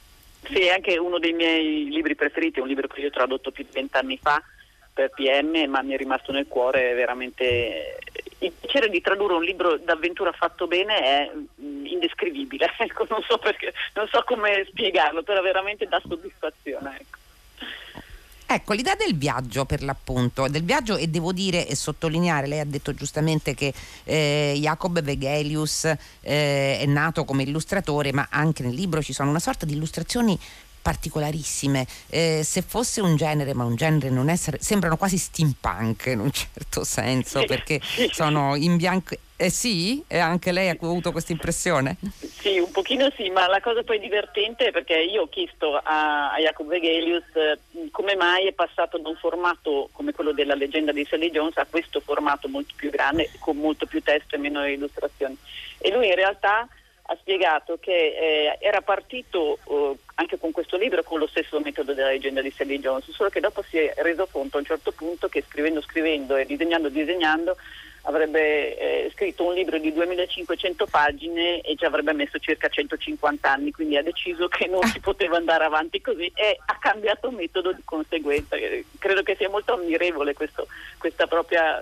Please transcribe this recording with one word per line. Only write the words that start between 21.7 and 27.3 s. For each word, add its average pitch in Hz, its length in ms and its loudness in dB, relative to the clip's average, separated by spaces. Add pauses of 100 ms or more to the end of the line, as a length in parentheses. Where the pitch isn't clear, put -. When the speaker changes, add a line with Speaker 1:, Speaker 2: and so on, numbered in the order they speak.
Speaker 2:
sottolineare, 160 720 0
lei 147 140 -2
ha 151 60 -2
detto 143 280 -4
giustamente 151 640 0
che, 139 180 -2 (300)
eh, 147 540 2
Jacob 160 440 0
Vegelius, 147 840 0
eh, 143 920 0
è 131 60 -2
nato 147 400 2
come 135 180 0